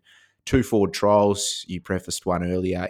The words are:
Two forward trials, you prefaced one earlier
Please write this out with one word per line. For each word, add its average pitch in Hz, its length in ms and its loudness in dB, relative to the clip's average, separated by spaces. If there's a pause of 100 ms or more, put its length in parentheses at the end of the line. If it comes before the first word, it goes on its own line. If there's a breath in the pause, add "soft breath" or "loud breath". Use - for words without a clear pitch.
(460 soft breath)
Two 127 180 2
forward 101 300 2
trials, 101 760 2
you 90 140 -8
prefaced - 440 -6
one 90 180 -2
earlier 90 460 -2